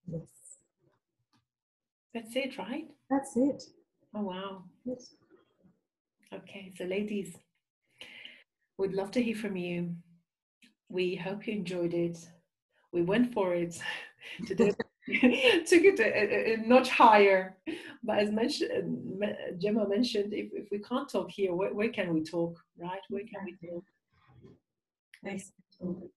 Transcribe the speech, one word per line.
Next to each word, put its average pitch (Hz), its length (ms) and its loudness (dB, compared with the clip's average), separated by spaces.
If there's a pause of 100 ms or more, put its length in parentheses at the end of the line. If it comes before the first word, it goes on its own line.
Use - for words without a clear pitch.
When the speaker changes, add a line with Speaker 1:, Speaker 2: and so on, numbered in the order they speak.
Speaker 1:
Yes. 165 140 -8 (1900)
Speaker 2:
That's 226 220 -8
it, 262 220 -4
right? 240 300 -8 (220)
Speaker 1:
That's 269 260 -2
it. 262 280 2 (500)
Speaker 2:
Oh, 208 100 -4
wow. 190 400 -8 (220)
Speaker 1:
Yes. - 300 -10 (1160)
Speaker 2:
Okay, 190 440 -16
so 185 80 -8
ladies, 196 500 -4 (1400)
we'd 190 160 -4
love 196 180 -4
to 254 100 0
hear 220 140 -2
from 208 200 -6
you. 175 400 -4 (920)
We 185 260 -2
hope 190 320 -8
you 220 60 -4
enjoyed 175 400 -4
it. 170 240 -2 (760)
We 175 100 0
went 220 320 2
for 185 200 2
it 170 280 -2 (320)
<laughs> - 340 -14
today. - 240 4 (180)
<laughs> - 180 -20
Took 392 760 6
it 392 160 8
a, 220 60 4
a, 208 480 2
a 220 40 0 (100)
notch 247 220 8
higher. 202 680 8 (460)
But 214 160 0
as 208 120 2
mentioned, 185 880 -2
me-, 208 160 -2 (220)
Gemma 208 300 0
mentioned, 208 460 0
if, 208 200 -6
if - 180 -10
we 208 80 -4
can't 254 300 -6
talk 175 220 -4
here, 190 220 -2
where, 190 200 -2
where 214 160 -2
can 185 240 -4
we 156 100 0
talk, 170 360 -4 (180)
right? 180 320 -10
Where 202 140 -8
can 196 220 -12
we 175 80 -12
Speaker 1:
Exactly. 170 160 -18
Speaker 2:
talk? 175 140 -10 (1400)
Speaker 1:
Exactly. - 920 -12